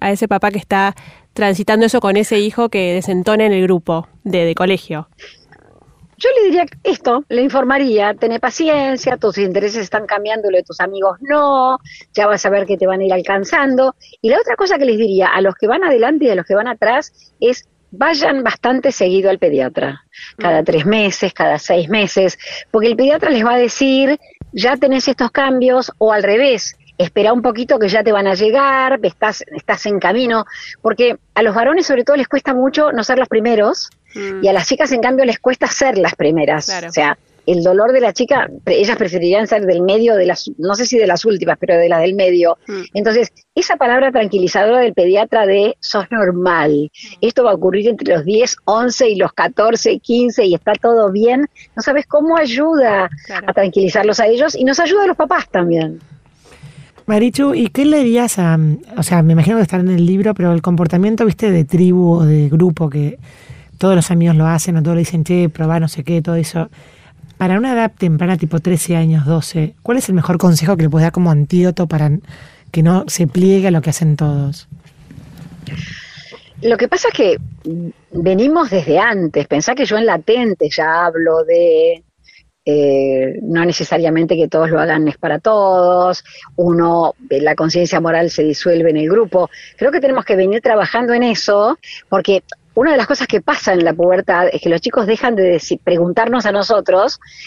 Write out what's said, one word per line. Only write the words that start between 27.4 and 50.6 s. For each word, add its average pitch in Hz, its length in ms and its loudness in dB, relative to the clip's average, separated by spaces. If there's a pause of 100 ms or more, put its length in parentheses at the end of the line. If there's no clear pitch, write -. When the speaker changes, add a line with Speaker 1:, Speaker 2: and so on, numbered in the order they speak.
Speaker 2:
poquito 240 380 -2
que 208 100 0
ya 214 140 0
te 220 100 2
van 196 140 0
a 190 80 0
llegar, 262 680 0
estás, 208 380 -2 (140)
estás 185 300 -6
en 202 140 -2
camino", 226 440 0 (380)
porque 226 340 0 (180)
a 214 80 2
los 214 120 2
varones 285 320 2
sobre 247 180 0
todo 285 120 2
les 262 120 -2
cuesta 277 240 -2
mucho 269 400 0
no 226 120 -4
ser 254 160 0
los 247 80 -2
primeros, 220 600 0 (260)
Speaker 1:
Mm. 196 300 -8
Speaker 2:
y 196 40 4
a 190 40 4
las 180 160 0
chicas, 277 240 0
en 240 80 -2
cambio, 254 260 2
les 226 120 -2
cuesta 247 280 -2
ser 254 300 0
las 175 180 0
primeras. 151 520 0
Speaker 1:
Claro. 180 220 -8
Speaker 2:
O 170 40 -16
sea, 151 260 0 (280)
el 175 160 0
dolor 196 300 2
de 262 80 4
la 220 140 0
chica, 254 340 0 (160)
pre-, 170 140 0
ellas 202 180 0
preferirían 185 500 0
ser 208 180 0
del 180 180 2
medio 220 340 2
de 180 100 4
las, 180 320 -4
no 180 160 -2
sé 240 120 -4
si 247 120 0
de 214 80 4
las 175 200 -2
últimas, 175 320 0
pero 175 200 0
de 170 120 4
las 165 100 2
del 185 140 0
medio. 180 420 2 (100)
Speaker 1:
Mm. 196 160 -8 (120)
Speaker 2:
Entonces, 214 380 0 (220)
esa 349 220 -2
palabra 262 340 2
tranquilizadora 208 680 0
del 233 140 0
pediatra 202 520 2
de 196 340 0
"sos 196 300 -6
normal, 175 800 0
Speaker 1:
Mm. - 300 -20
Speaker 2:
esto 240 240 0
va 226 60 4
a 196 40 2
ocurrir 185 340 0
entre 233 260 -2
los 156 100 -2
diez, 214 400 0
once 233 460 0
y 202 60 -2
los 185 180 0
catorce, 214 640 0
quince 240 480 0
y 175 80 2
está 208 180 -2